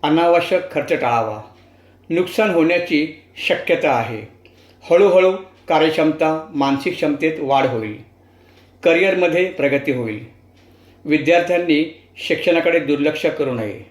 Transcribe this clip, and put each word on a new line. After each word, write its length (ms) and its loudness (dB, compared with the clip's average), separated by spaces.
अनावश्यक 680 2
खर्च 220 -4
टाळावा. 480 -2
नुकसान 400 0
होण्याची 720 0
शक्यता 440 0
आहे. 300 -4
हळूहळू 420 6
कार्यक्षमता, 840 0
मानसिक 400 -2
क्षमतेत 440 -2
वाढ 260 0
होईल. 320 -4
करिअरमध्ये 680 2
प्रगती 400 -2
होईल. 340 -6
विद्यार्थ्यांनी 1000 0
शिक्षणाकडे 600 0
दुर्लक्ष 460 -2
करू 280 -2
नये. 380 -8